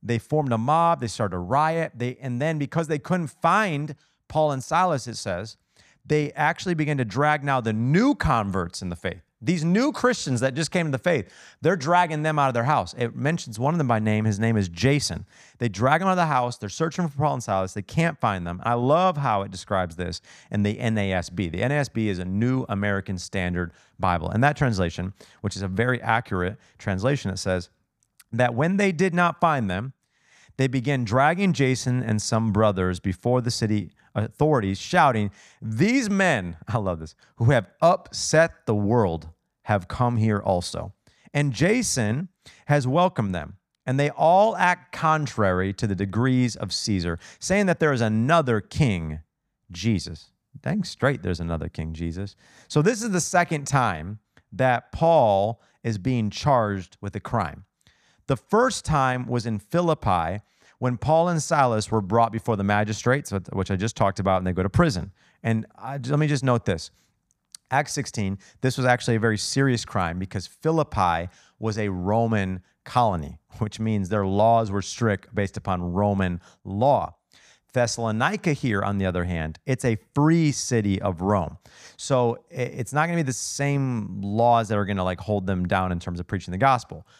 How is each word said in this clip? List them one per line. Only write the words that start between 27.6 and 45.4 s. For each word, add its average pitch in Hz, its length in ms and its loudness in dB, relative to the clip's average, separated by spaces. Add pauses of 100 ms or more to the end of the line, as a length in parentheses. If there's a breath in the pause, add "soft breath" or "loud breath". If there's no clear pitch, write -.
that 120 200 2
when 165 240 0
they 196 160 2
did 170 200 0
not 175 280 0
find 143 280 2
them, 104 240 -4 (600 soft breath)
they 131 120 2
began 131 360 0
dragging 151 480 2
Jason 127 500 0
and 110 200 0
some 113 320 0
brothers 92 460 2
before 120 420 0
the 117 100 -2
city 107 400 -2 (240 soft breath)
authorities, 110 600 0
shouting, 120 540 2 (300 loud breath)
"These 202 480 2
men," 143 480 0 (100)
I 113 100 -2
love 92 220 -2
this, 80 160 -14 (220 soft breath)
"who 117 140 4
have 117 160 2 (140)
upset - 840 2
the 113 100 0
world 101 540 0 (340)
have 101 260 -2
come 120 280 0
here 107 220 2
also. 95 540 -4 (400 soft breath)
And 147 180 0
Jason 151 800 0 (360 loud breath)
has 143 220 2
welcomed 131 480 2
them. 82 220 -8 (280)
And 131 140 0
they 143 100 2
all 185 460 4
act 180 380 0
contrary 107 800 0